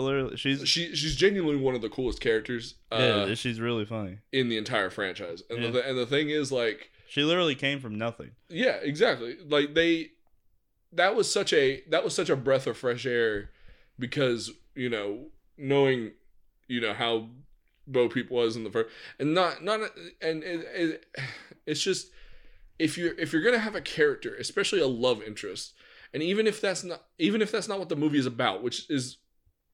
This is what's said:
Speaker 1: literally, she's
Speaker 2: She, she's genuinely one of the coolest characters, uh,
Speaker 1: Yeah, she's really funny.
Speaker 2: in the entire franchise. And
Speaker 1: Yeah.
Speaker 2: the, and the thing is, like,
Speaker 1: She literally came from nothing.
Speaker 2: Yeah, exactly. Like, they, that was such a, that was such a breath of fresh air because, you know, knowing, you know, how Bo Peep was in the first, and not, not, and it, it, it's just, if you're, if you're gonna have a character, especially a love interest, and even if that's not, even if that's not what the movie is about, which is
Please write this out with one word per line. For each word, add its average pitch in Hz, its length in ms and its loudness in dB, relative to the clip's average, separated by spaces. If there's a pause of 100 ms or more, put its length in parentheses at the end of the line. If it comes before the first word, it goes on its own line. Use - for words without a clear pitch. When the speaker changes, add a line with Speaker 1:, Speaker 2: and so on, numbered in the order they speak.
Speaker 1:
literally, 135 360 0
she's 139 300 0
Speaker 2:
She, 170 280 0
she's 151 200 -2
genuinely 165 460 4
one 131 140 2
of 117 60 -4
the 110 80 -4
coolest - 320 -2
characters, 110 540 0 (160)
uh, 113 360 2
Speaker 1:
Yeah, 104 80 -2
she's 113 240 -4
really 113 260 0
funny. 101 320 -8 (140)
Speaker 2:
in 131 180 2
the 113 80 -2
entire 104 320 0
franchise. 92 600 -6
And 120 140 -6
Speaker 1:
Yeah. 117 80 -2
Speaker 2:
the, 123 160 0
and 131 100 -2
the 123 80 0
thing 147 240 0
is, 151 220 0
like, 117 380 0 (180)
Speaker 1:
She - 160 0
literally 165 320 4
came 139 240 -2
from 113 180 -8
nothing. 113 340 -6 (180)
Speaker 2:
Yeah, 170 320 0
exactly. 143 640 0
Like, 147 300 2
they, 165 360 2 (840)
that 185 220 4
was 214 160 2
such 196 220 2
a, 135 360 4
that 160 140 2
was - 120 -2
such 175 140 0
a 160 60 4
breath 131 300 2
of 120 120 -2
fresh 120 280 -2
air 113 460 0 (480)
because, 123 520 0 (240)
you 123 140 -4
know, 110 380 -4 (300)
knowing, 135 560 2 (540)
you 120 140 -2
know, 107 120 0
how 117 340 0 (600)
Bo 123 220 4
Peep 120 220 -4
was 117 240 2
in 113 80 -6
the 101 80 -8
first, 113 180 0 (300)
and 151 140 0
not, 170 300 0
not, 214 160 -2 (420)
and 160 220 -2
it, 170 320 -6
it, 165 300 -2 (600)
it's 151 180 -2
just, - 240 0 (720)
if 160 200 0
you're, 170 220 -2
if 156 140 -2
you're 160 80 2
gonna 240 180 4
have 214 160 -4
a 165 60 -4
character, 143 540 0
especially - 440 0
a 143 80 4
love 120 360 2
interest, 107 500 -10 (400)
and 147 100 -4
even 202 240 2
if 202 140 0
that's 185 220 -2
not, 175 180 -10 (160)
even 202 240 4
if 208 100 2
that's 208 160 -2
not 196 120 -4
what 175 100 -6
the 165 60 0
movie 147 240 2
is 127 80 2
about, 113 360 0
which - 260 -6
is 127 280 -2 (560)